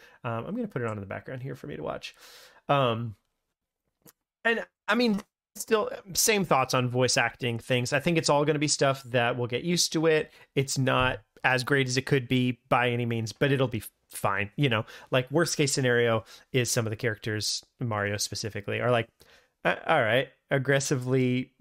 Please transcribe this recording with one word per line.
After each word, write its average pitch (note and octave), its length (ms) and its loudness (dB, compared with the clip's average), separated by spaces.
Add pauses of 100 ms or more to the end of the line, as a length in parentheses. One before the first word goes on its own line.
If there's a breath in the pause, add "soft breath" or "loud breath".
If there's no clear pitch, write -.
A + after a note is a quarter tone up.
(240 soft breath)
Um, A#2 220 -6
I'm F3 100 -8
gonna A#3+ 120 -6
put C3+ 140 -8
it A#2 60 -2
on A2 100 -6
in G2+ 40 -8
the G2 60 -10
background G#2 360 -10
here C#3 120 -10
for - 120 -14
me D3 80 -12
to - 80 -10
watch. - 320 -8 (540 loud breath)
Um, A#2 460 0 (1300)
and, A3 200 0 (220)
I G3+ 80 2
mean, A#3 260 2 (340)
still, - 340 0 (240)
same G3+ 320 2
thoughts C3 280 2
on B2+ 160 2
voice B2 280 2
acting A#2 420 0
things. B2 340 -2
I C#3+ 60 2
think E3+ 180 0
it's D#3+ 120 2
all D3 160 4
gonna D3+ 140 2
be D3+ 80 0
stuff C#3 360 2
that A#2+ 340 0
we'll A#2+ 100 -2
get A#2+ 160 -4
used E3+ 300 0
to D#3+ 140 2
it. D#3 240 2 (240 loud breath)
It's C3+ 220 0
not B2+ 420 2 (240)
as B2+ 200 2
great C3+ 240 2
as B2+ 100 -4
it C3 80 0
could C3 220 0
be B2+ 320 0 (100)
by B2 200 2
any A#2+ 160 -2
means, A2+ 280 -4
but C#3+ 180 0
it'll C3 160 2
be A2 160 -6 (260)
fine. G2+ 480 -2
You D3 120 2
know, A2 160 0 (260 loud breath)
like, C3 200 2
worst D#3+ 260 0
case C#3+ 160 2
scenario A#2+ 500 2 (300 loud breath)
is B2 180 0
some A#2 160 0
of - 20 -6
the A2 80 -6
characters, G#2+ 640 -4 (160)
Mario G#2 380 -2
specifically, G#2+ 640 -6
are A#2 100 2
like, A#2 160 2 (560 soft breath)
"Uh, F3 120 0 (120)
all D#3 140 4
right, A#2+ 260 2 (240)
aggressively B2+ 1080 0